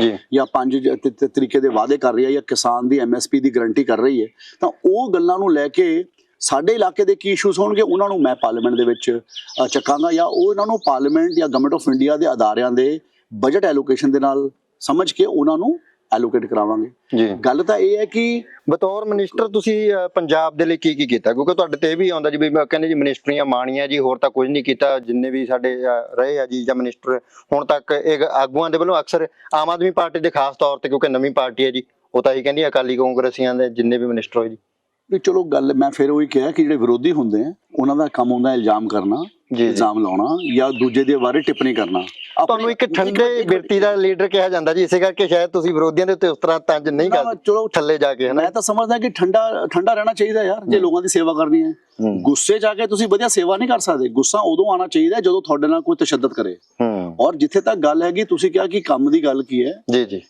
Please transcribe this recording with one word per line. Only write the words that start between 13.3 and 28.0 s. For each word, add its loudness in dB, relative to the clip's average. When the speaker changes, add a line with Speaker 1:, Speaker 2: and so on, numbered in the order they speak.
Speaker 2:
ਬਜਟ 2
ਐਲੋਕੇਸ਼ਨ 0
ਦੇ 2
ਨਾਲ 0
ਸਮਝ -2
ਕੇ 2
ਉਹਨਾਂ 2
ਨੂੰ -2
ਐਲੋਕੇਟ 0
ਕਰਾਵਾਂਗੇ। -2
Speaker 1:
ਜੀ। 4
Speaker 2:
ਗੱਲ -2
ਤਾਂ 0
ਇਹ 2
ਹੈ -2
ਕਿ -2
Speaker 1:
ਬਤੌਰ -2
ਮਿਨਿਸਟਰ -2
ਤੁਸੀਂ, 0
ਅ, -2
ਪੰਜਾਬ 0
ਦੇ 2
ਲਈ 0
ਕੀ 0
ਕੀ -2
ਕੀਤਾ? 0
ਕਿਉਂਕਿ 0
ਤੁਹਾਡੇ -2
ਤੇ 0
ਇਹ -2
ਵੀ 0
ਆਉਂਦਾ -2
ਜੀ -2
ਵੀ 0
ਮੈਂ 0
ਕਹਿੰਦੇ -2
ਜੀ 0
ਮਿਨਿਸਟਰੀਆਂ -2
ਮਾਣੀਆਂ -2
ਜੀ, -2
ਹੋਰ 0
ਤਾਂ 0
ਕੁਝ 0
ਨਹੀਂ -2
ਕੀਤਾ। 0
ਜਿੰਨੇ -2
ਵੀ -4
ਸਾਡੇ, -2
ਅ, -2
ਰਹੇ 0
ਆ -2
ਜੀ -6
ਜਾਂ -2
ਮਿਨਿਸਟਰ -4
ਹੁਣ -2
ਤੱਕ, -2